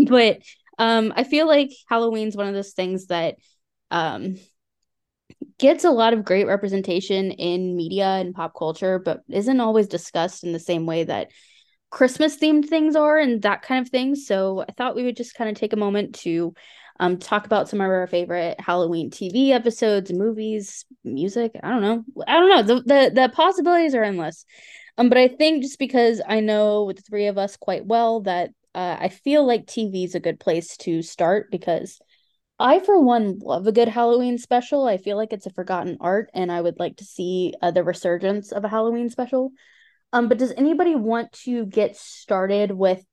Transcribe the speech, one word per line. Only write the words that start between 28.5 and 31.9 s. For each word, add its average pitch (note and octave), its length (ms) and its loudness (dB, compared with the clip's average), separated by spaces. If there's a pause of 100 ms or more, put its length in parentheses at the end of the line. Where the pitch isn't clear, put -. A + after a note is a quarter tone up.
uh, F3+ 260 -6
I - 80 -4
feel C#4 380 2
like A#3+ 200 0
T A3 220 -6
V F#3 160 -4
is F3+ 100 -10
a E3+ 60 -4
good E3 180 -4
place E3+ 400 -4
to E3 220 -4
start F3+ 500 -2
because F3 480 -6 (600)